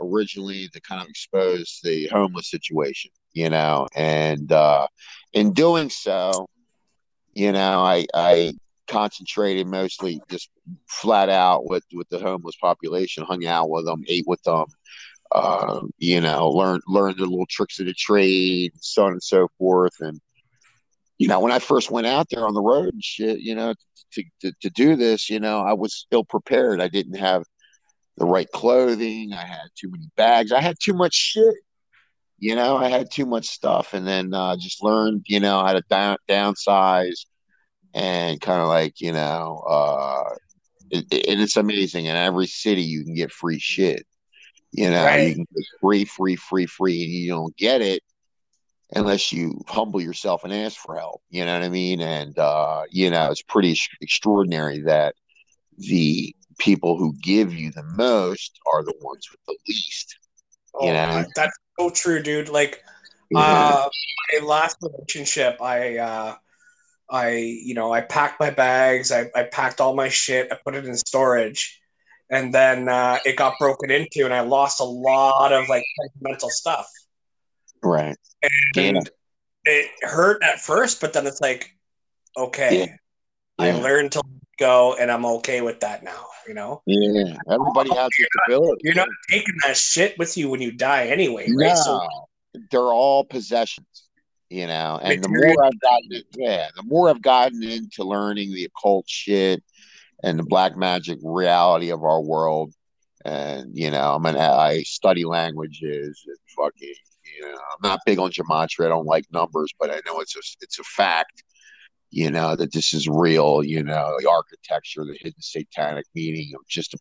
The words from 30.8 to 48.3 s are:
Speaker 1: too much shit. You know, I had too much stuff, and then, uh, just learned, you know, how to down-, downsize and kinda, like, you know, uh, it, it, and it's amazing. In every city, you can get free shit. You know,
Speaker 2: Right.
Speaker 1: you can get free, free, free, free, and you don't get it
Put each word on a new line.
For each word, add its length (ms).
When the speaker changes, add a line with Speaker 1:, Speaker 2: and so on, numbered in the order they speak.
Speaker 1:
too 140
much 200
shit. 420
You 160
know, 220
I 120
had 220
too 160
much 200
stuff, 460
and 140
then, 260
uh, 240
just 280
learned, 420
you 140
know, 240
how 80
to 180
down-, 280
downsize 1000
and 480
kinda, 260
like, 340
you 100
know, 580
uh, 640
it, 180
it, 160
and 140
it's 160
amazing. 480
In 100
every 320
city, 360
you 200
can 120
get 180
free 260
shit. 480
You 200
know, 140
Speaker 2:
Right. 240
Speaker 1:
you 60
can 120
get 80
free, 240
free, 320
free, 300
free, 360
and 100
you 180
don't 260
get 240
it 220